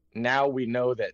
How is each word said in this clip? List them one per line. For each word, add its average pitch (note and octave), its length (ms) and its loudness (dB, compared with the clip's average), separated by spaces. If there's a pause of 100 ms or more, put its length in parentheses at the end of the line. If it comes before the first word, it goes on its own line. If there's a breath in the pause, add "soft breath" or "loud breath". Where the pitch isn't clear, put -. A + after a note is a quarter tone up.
(140)
now B2+ 340 2
we C3 180 -2
know B2 280 0
that A2 200 -4